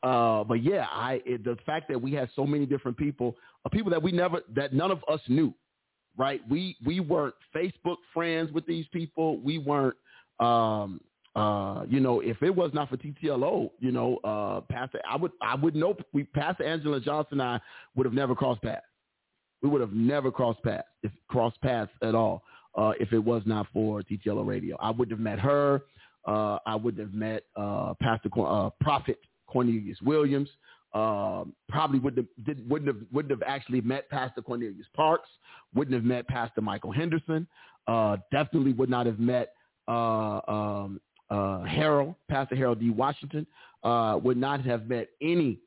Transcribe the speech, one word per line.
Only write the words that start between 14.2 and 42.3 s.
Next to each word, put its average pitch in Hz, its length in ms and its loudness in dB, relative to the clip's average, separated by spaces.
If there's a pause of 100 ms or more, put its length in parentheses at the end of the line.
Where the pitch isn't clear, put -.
Pastor, 127 300 -6 (100)
I 120 60 -2
would, 165 160 -2 (100)
I 110 140 0
would 151 200 2
know, 180 200 2 (160)
we, 143 140 0
Pastor 160 400 -2
Angela 151 340 -2
Johnson 143 400 -2
and 123 100 0
I 120 100 -2 (360)
would 127 100 2
have 113 80 0
never 127 220 2
crossed 127 260 0
paths. - 240 -6 (800)
We 143 60 4
would 143 120 4
have 104 120 -2
never 131 360 2
crossed 120 320 0
paths, - 260 -4 (160)
if, 104 80 -4 (180)
crossed 117 320 0
paths 120 300 0 (100)
at 113 140 2
all, 110 280 2 (340)
uh, 110 220 4
if 107 140 0
it 113 60 6
was 113 260 2
not 107 260 0
for 107 320 0
T 104 140 -6
T 107 120 -4
L 104 100 0
O 104 40 -2
Radio. 98 380 -4
I 110 100 0
wouldn't 113 200 0
have 110 100 -4
met 104 180 -2
her. 143 440 4 (440)
Uh, 107 380 0
I 110 100 -2
wouldn't 110 260 -2
have 101 120 -10
met, 110 300 -4 (120)
uh, 101 460 -4
Pastor 113 260 0
Cor-, 98 240 0
uh, 101 180 2 (120)
Prophet 143 360 0 (300)
Cornelius 113 540 0
Williams. 143 480 2 (440)
Um, 101 600 -2 (160)
probably 143 300 2
wouldn't 123 280 -2
have, - 180 -16
didn't, 135 220 -6
wouldn't 143 200 0
have, 110 260 -4
wouldn't 143 180 -2
have - 160 -2
actually 127 320 -2
met 127 300 -2
Pastor 127 320 -6
Cornelius 120 520 -8
Parks. 160 360 2 (440)
Wouldn't 131 220 2
have 117 80 0
met 123 240 2
Pastor 117 320 -2
Michael 101 320 -4
Henderson. 160 560 -2 (400)
Uh, 110 300 2 (140)
definitely 139 420 2
would 123 160 2
not 123 160 2
have 110 140 0
met, 120 340 2 (340)
uh, 110 600 0
um, 101 520 -4 (300)
uh, 98 340 -2
Harold, 151 500 2 (160)
Pastor 135 260 -2